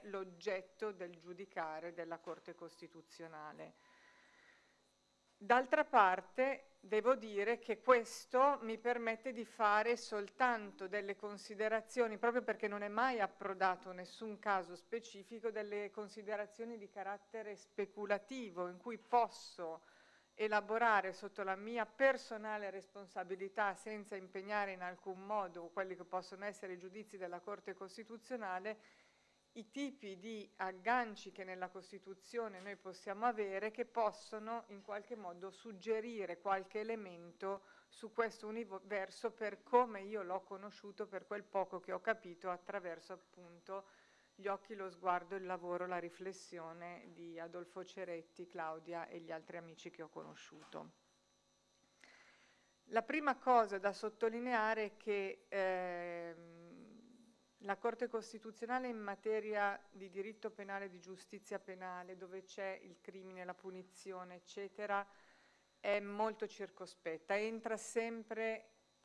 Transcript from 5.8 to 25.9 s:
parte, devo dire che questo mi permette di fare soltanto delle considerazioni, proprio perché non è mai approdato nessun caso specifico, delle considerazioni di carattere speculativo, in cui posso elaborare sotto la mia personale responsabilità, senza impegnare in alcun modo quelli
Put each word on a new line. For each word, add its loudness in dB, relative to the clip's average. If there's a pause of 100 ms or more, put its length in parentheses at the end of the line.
parte, 6
devo 4
dire 2
che -4
questo 6
mi -2
permette 0
di -6
fare 6
soltanto 0
delle -2
considerazioni, 0
proprio 4
perché 0
non -2
è -2
mai 4
approdato 2
nessun -8
caso 2
specifico, -6
delle -2
considerazioni -6
di -12
carattere -8
speculativo, -2
in -10
cui -8
posso 2 (540)
elaborare 6
sotto -8
la 0
mia -2
personale 2
responsabilità, -2
senza -8
impegnare -2
in -8
alcun -8
modo -2
quelli -2